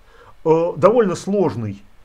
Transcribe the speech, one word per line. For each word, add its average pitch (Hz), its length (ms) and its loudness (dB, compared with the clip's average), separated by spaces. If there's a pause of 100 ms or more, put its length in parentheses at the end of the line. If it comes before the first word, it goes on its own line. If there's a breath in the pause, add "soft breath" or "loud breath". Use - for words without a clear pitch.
(460 loud breath)
Э, 165 320 0
довольно 190 380 2
сложный 120 680 -4 (220)